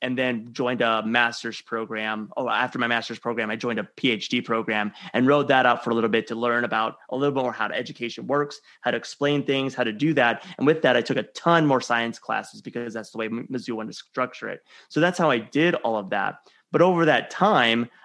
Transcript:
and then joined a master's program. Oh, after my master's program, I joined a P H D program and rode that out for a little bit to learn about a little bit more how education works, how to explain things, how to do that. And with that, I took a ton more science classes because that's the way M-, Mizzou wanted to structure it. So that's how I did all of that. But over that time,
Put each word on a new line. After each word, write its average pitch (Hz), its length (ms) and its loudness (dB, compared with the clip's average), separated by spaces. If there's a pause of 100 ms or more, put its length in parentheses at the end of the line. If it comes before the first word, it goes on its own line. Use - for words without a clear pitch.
and 127 160 -2
then 120 340 -2
joined 123 300 -2
a 113 240 2
master's 117 560 0
program. 110 760 -6
Oh, 127 120 -2
after 123 300 -2
my 120 80 0
master's 117 320 -2
program, 113 320 -4
I 113 40 -4
joined 117 220 -4
a 107 60 -4
P - 260 -2
H 107 200 -2
D 123 120 0
program 110 500 -2 (220)
and 127 140 4
rode 143 220 4
that 131 180 6
out 120 160 2
for 120 80 0
a - 20 2
little 113 160 2
bit 110 180 0
to 117 80 -6
learn 120 280 0
about 113 320 -2 (140)
a 123 60 -6
little 139 200 0
bit 135 80 0
more 120 100 -2
how 107 140 -4
education 117 580 -8
works, 143 340 -2 (220)
how 123 80 -2
to 120 80 0
explain 143 480 -2
things, 135 300 -2
how 127 80 0
to 113 100 -2
do 143 220 0
that. 120 280 2 (140)
And 127 80 0
with 156 160 4
that, 127 160 4
I 117 60 2
took 127 140 -2
a - 60 -2
ton 165 440 2
more 131 140 4
science 117 360 -2
classes 107 460 -8
because 120 280 -8
that's 110 200 -10
the 110 80 -12
way 110 80 -2
M-, 113 240 -6
Mizzou 123 240 -6
wanted 110 160 -8
to - 80 -14
structure - 500 -8
it. - 140 -12 (260)
So 156 100 -2
that's 175 200 2
how 160 100 4
I 123 80 4
did 147 380 0
all 113 220 -2
of 98 120 -6
that. 101 300 -2 (320)
But 160 100 4
over 175 240 6
that 127 240 4
time, 120 580 4 (180)